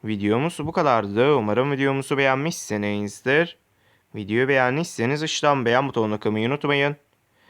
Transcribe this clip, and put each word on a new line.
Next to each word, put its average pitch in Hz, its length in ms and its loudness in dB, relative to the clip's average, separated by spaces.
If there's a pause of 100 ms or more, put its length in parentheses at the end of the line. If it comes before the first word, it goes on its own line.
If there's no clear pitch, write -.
Videomuz 107 540 0
bu 156 140 -6
kadardı. 123 640 2
Umarım 120 380 0
videomuzu 135 460 -2
beğenmişsinizdir. 131 1400 -2 (560)
Videoyu 107 340 -2
beğendiyseniz 135 720 0
aşağıdan 147 420 0
beğen 123 240 2
butonuna 107 320 -2
kılmayı 110 280 0
unutmayın. 143 480 0 (540)